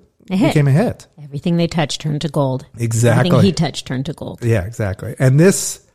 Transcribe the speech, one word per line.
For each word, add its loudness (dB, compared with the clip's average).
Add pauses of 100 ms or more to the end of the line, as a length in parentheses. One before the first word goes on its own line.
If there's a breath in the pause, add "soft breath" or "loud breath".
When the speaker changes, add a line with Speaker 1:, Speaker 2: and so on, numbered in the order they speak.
(300)
Speaker 1:
A -2
hit. 2
Speaker 2:
became 2
a 4
hit. 0 (160)
Speaker 1:
Everything -4
they 0
touched -4
turned -4
to -6
gold. -2 (120)
Speaker 2:
Exactly. 2
Speaker 1:
Everything 4
he 4
touched -4
turned -6
to -10
gold. -12
Speaker 2:
Yeah, 0
exactly. -6
And 4
this 0 (100)